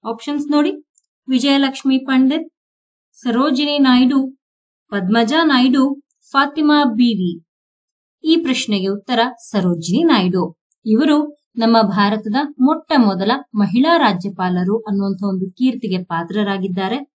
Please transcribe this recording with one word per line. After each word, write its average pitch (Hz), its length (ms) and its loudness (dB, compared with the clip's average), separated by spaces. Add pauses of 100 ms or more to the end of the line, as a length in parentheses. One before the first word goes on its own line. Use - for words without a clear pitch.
options 277 460 -6
ನೋಡಿ, 294 200 2 (560)
ವಿಜಯಲಕ್ಷ್ಮಿ 269 720 0
ಪಂಡಿತ್, 269 520 0 (640)
ಸರೋಜಿನಿ 262 680 -2
ನಾಯ್ಡು, 262 600 2 (500)
ಪದ್ಮಜಾ 226 540 0
ನಾಯ್ಡು, 269 600 2 (280)
ಫಾತಿಮಾ 294 520 2
ಬೀವಿ. 214 600 0 (800)
ಈ 320 140 2
ಪ್ರಶ್ನೆಗೆ 208 500 -2
ಉತ್ತರ 202 320 -4 (300)
ಸರೋಜಿನಿ 180 540 0
ನಾಯ್ಡು. 185 520 0 (300)
ಇವರು 294 520 2 (200)
ನಮ್ಮ 233 240 4
ಭಾರತದ 208 540 0 (240)
ಮೊಟ್ಟ 311 380 0
ಮೊದಲ 202 340 2 (240)
ಮಹಿಳಾ 247 420 2
ರಾಜ್ಯಪಾಲರು 190 840 -2
ಅನ್ನುವಂಥ 196 440 -4
ಒಂದು 190 280 -4
ಕೀರ್ತಿಗೆ 226 520 -4
ಪಾತ್ರರಾಗಿದ್ದಾರೆ. 190 920 -4 (180)